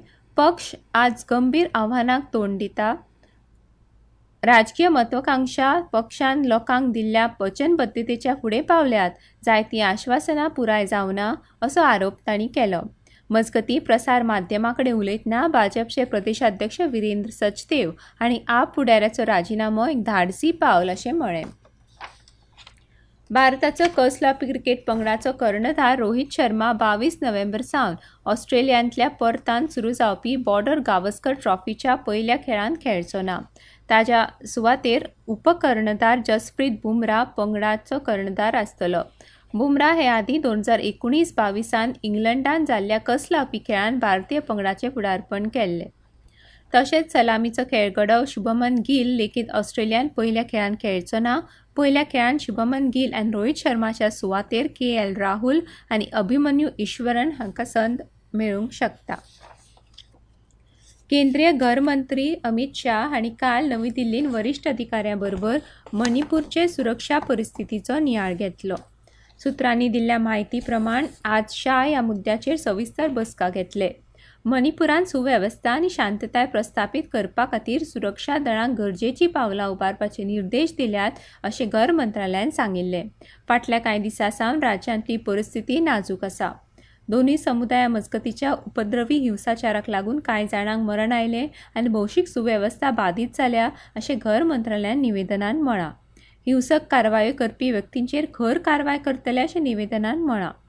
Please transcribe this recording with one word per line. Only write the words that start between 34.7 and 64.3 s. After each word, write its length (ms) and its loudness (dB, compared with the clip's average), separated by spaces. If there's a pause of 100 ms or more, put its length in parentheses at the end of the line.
उपकर्णधार 1000 2
जसप्रीत 440 0 (120)
बुमराह 400 0
पंगडाचो 760 -2
कर्णधार 540 -2
आसतलो. 460 -2 (540)
बुमराह 400 4
हे 140 2
आदीं 340 0
दोन 160 0
हजार 220 2
एकुणीस 580 0
बावीसान 540 0 (120)
इंग्लंडान 640 0
जाल्ल्या 320 0
कसलापी 680 -2
खेळांत 320 0
भारतीय 400 0
पंगडाचें 500 -4
फुडारपण 580 -4
केल्लें. 380 -2 (880)
तशेंच 360 2
सलामीचो 500 2 (100)
खेळगडो 560 2
शुभमन 480 0
गिल 320 2
लेगीत 420 -2
ऑस्ट्रेलियान 580 0
पयल्या 420 0
खेळांत 320 -2
खेळचो 380 -2
ना. 200 0 (380)
पयल्या 340 4
खेळांत 280 2
शुभमन 480 -2
गिल 260 0
आनी 180 -2
रोहित 240 0
शर्माच्या 560 0
सुवातेर 560 -2
के 180 -4
एल 300 0
राहुल 440 0 (300)
आनी 240 0
अभिमन्यू 560 2 (100)
ईश्वरन 500 -2 (100)
हांकां 260 -6
संद 360 -2 (320)
मेळूंक 380 -2
शकता. 440 -6 (1900)
केंद्रीय 420 4
घर 280 2
मंत्री 640 0
अमित 320 -2
शाह 320 -2
हांणी 220 -2 (100)
काल 260 0
नवी 240 -2
दिल्लीन 360 -2
वरिश्ठ 420 -2